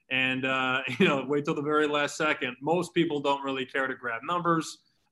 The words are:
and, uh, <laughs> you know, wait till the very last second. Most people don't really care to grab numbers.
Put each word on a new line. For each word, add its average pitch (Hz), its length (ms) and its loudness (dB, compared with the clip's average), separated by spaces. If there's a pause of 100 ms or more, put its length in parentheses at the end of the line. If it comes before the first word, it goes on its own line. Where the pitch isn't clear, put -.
(100)
and, 131 340 0
uh, 131 420 0
<laughs> 127 140 -6
you 185 80 6
know, 135 180 2
wait 143 200 0
till 165 80 0
the 147 80 -4
very 151 240 2
last 147 320 0
second. 139 420 0
Most 170 320 0
people 151 280 2
don't 139 220 0
really 135 220 -2
care 135 220 -2
to 127 80 -2
grab 120 280 -6
numbers. 165 580 0 (320)